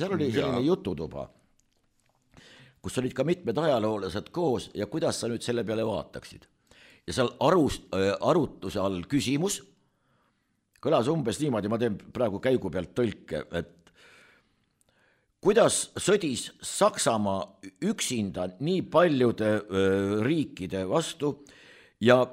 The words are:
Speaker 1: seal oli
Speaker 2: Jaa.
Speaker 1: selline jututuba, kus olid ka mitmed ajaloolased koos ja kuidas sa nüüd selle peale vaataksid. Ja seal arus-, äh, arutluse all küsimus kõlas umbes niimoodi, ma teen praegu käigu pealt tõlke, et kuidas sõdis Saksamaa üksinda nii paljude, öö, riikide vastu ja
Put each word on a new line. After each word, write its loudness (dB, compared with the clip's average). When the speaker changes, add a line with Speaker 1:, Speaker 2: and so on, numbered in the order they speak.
Speaker 1:
seal -2
oli 0
Speaker 2:
Jaa. 0
Speaker 1:
selline 0
jututuba, -4
kus -8
olid -4
ka -2
mitmed -2
ajaloolased 0
koos -2
ja -4
kuidas -2
sa -4
nüüd -6
selle -2
peale -2
vaataksid. -8
Ja -6
seal 2
arus-, 4
äh, 2
arutluse 0
all -2
küsimus -2
kõlas 2
umbes 0
niimoodi, 0
ma 0
teen -2
praegu -2
käigu 2
pealt -6
tõlke, -4
et -8
kuidas 6
sõdis 0
Saksamaa 0
üksinda -2
nii -2
paljude, 4
öö, 2
riikide -2
vastu -2
ja 6